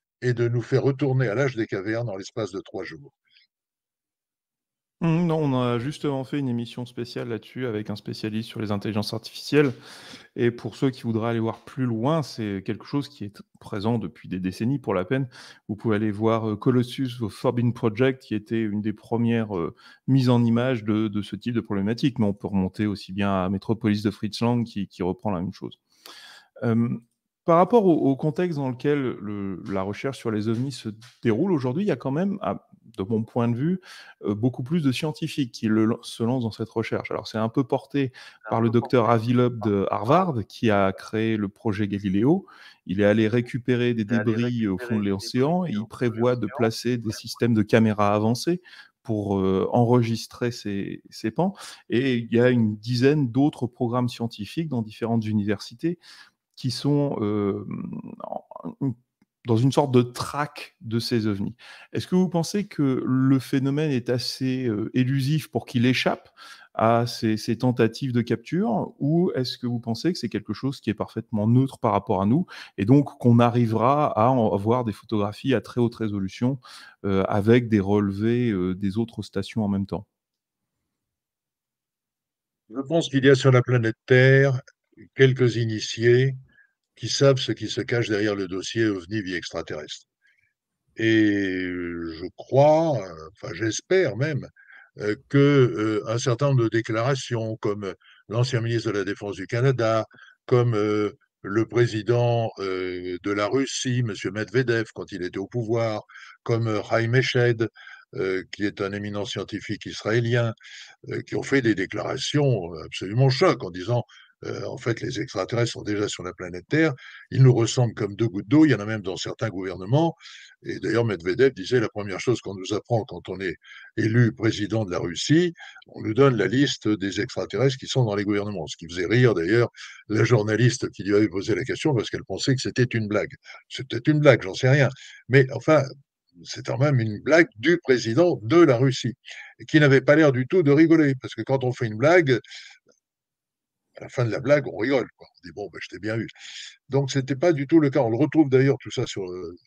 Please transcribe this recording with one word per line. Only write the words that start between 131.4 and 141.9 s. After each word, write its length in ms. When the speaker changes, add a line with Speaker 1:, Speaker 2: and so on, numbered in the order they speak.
Speaker 1:
la 100
question 300
parce 160
qu'elle 140
pensait 300
que 60
c'était 240
une 240
blague. 240
C'est 180
peut-être 200
une 120
blague, 220
j'en 120
sais 140
rien. 220
Mais 260
enfin, 280
c'est 220
quand 120
même 220
une 220
blague 340
du 220
président 640
de 160
la 180
Russie, 380
et 60
qui 160
n'avait 220
pas 140
l'air 160
du 140
tout 160
de 80
rigoler, 520
parce 120
que 60
quand 240
on 80
fait 140
une 100